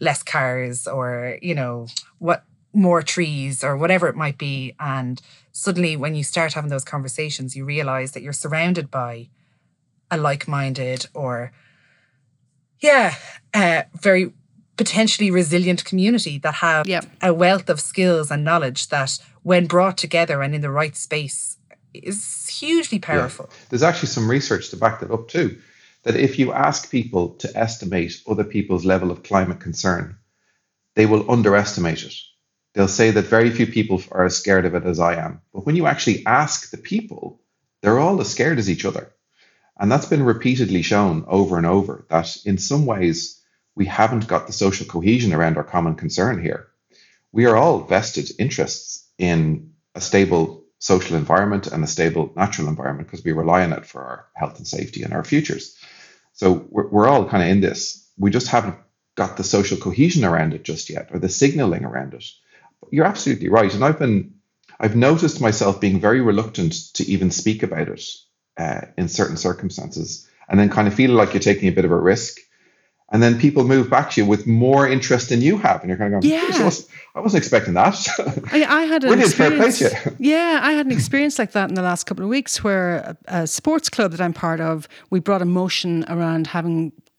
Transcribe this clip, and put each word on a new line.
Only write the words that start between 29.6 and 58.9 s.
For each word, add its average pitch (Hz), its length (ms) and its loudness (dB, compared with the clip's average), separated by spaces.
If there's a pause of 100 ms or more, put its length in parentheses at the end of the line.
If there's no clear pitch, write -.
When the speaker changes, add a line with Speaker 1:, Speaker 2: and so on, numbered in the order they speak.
Speaker 3:
concern, 87 560 -4 (800)
they 107 100 6
will 104 240 2
underestimate 101 720 2
it. - 120 -16 (600)
They'll 98 140 2
say 113 240 4
that 101 140 2
very 117 240 4
few 117 160 0
people 107 440 -2
are 92 140 0
as 90 120 0
scared 95 280 2
of 87 100 0
it 85 100 -2
as 87 140 -2
I 85 180 2
am. 82 260 -10 (100)
But 98 140 -10
when 151 100 0
you 165 100 2
actually 131 400 0
ask 135 440 0
the - 80 -14
people, - 600 -10 (420)
they're 107 160 4
all 175 220 2
as 98 100 -4
scared 143 280 0
as 98 120 -2
each 82 140 -2
other. - 280 -6 (680)
And 101 120 0
that's 143 160 2
been 147 160 2
repeatedly 117 600 2
shown 90 460 2
over 90 300 2
and 82 80 2
over, 90 420 0
that 82 360 0
in 98 140 0
some 143 280 0
ways 90 520 -2 (360)
we 98 120 0
haven't 110 420 0
got - 180 -2
the - 60 -12
social 92 340 -2
cohesion 104 460 0
around 80 240 2
our 76 80 -4
common 82 300 -2
concern 87 480 -2
here. - 260 -6 (640)
We 117 140 4
are 113 100 6
all 139 240 4
vested 92 580 -2
interests - 640 -4 (140)
in 82 520 0 (240)
a 90 60 -12
stable 87 640 2 (140)
social 92 380 0
environment 95 520 2
and 80 140 -4
a 76 40 -2
stable 82 500 -2
natural 87 320 -2
environment, 71 420 -6
'cause - 140 -16
we 80 80 -2
rely 82 320 2
on 82 80 -2
it - 140 -8
for 65 160 -16
our 64 320 -16
health - 240 -8
and - 80 -16
safety - 360 -10
and - 120 -8
our - 100 -6
futures. - 500 -4 (600)
So 92 360 2
we're, - 180 -2
we're 104 200 6
all 131 160 6
kinda 92 220 2
in 98 140 4
this. - 440 -4 (140)
We 98 120 2
just 123 180 0
haven't 104 260 0 (400)